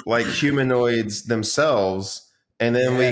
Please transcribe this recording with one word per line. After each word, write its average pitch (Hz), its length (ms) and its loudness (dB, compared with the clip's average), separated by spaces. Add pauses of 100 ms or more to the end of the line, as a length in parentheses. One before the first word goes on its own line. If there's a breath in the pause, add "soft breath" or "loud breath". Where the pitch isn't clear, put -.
like, 117 200 0
humanoids 123 1000 0
themselves, 107 1040 -2 (300)
and 117 160 2
then 127 200 2
we 127 160 2